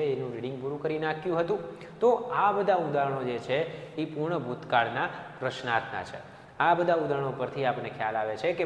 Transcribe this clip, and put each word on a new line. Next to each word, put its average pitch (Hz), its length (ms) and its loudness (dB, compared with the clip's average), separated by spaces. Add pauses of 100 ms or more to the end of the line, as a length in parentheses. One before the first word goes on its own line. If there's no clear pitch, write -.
(140)
એનું 127 220 -4
રીડિંગ 123 260 -6
પૂરું 143 240 -4
કરી 156 180 -2
નાખ્યું 156 400 -2
હતું? 190 160 -2 (420)
તો 233 80 6 (340)
આ 202 140 6
બધા 190 300 4
ઉદાહરણો 139 420 0
જે 120 80 -2 (100)
છે 127 120 2 (420)
એ 160 120 0
પૂર્ણ 151 340 -2
ભૂતકાળના 123 600 2 (320)
પ્રશ્નાર્થના 117 720 -2
છે. - 80 -10 (460)
આ 170 100 8
બધા 170 300 4
ઉદાહરણો 139 340 0
પરથી 127 320 -2
આપણને 113 260 -6
ખ્યાલ 110 240 0
આવે 107 220 -2
છે 175 160 2
કે 170 60 2